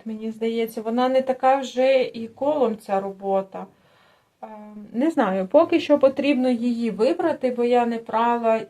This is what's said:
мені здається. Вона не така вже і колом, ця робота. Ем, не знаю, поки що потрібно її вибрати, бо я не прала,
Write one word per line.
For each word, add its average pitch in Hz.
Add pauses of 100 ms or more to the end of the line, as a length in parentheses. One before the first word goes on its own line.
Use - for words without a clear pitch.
мені 220
здається. 226
Вона 240
не 262
така 262
вже 254
і 226
колом, 269
ця 196
робота. 196 (760)
Ем, 214
не 277
знаю, 196
поки 330
що 294
потрібно 262
її 233
вибрати, 285
бо 240
я 240
не 233
прала, 226